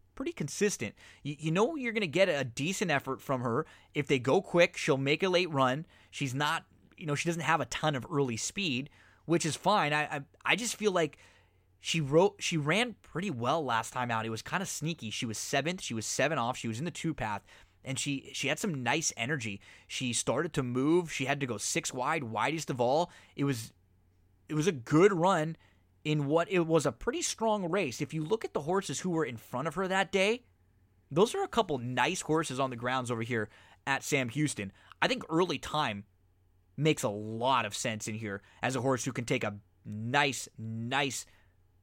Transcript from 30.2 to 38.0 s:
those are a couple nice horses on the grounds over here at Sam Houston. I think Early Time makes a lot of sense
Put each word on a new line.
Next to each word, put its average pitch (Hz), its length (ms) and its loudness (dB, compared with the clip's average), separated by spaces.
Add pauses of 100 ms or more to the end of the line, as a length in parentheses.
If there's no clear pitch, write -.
those 185 240 4
are 392 80 0
a - 60 -2
couple 180 300 0
nice 127 420 0
horses 151 400 0
on 131 80 0
the 123 80 -8
grounds 123 340 -2
over 113 120 -2
here 113 260 -2 (360)
at 139 180 0
Sam 131 260 0
Houston. 117 420 -2 (300)
I - 80 2
think 254 200 -2
Early 170 280 2
Time 113 480 -2 (720)
makes 151 260 2
a 120 60 0
lot 113 560 0
of 104 100 -6
sense 110 320 -6